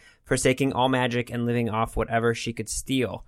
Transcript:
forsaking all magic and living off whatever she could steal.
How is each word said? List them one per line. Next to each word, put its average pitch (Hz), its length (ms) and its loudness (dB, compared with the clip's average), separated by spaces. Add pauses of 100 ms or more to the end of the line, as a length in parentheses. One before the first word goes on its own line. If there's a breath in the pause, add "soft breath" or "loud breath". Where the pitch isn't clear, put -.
(240 soft breath)
forsaking 131 480 2
all 127 160 2
magic 123 420 0
and 120 160 -2
living 120 240 0
off 110 280 -2
whatever 113 360 2
she 117 200 -6
could 110 160 -8
steal. 123 580 -2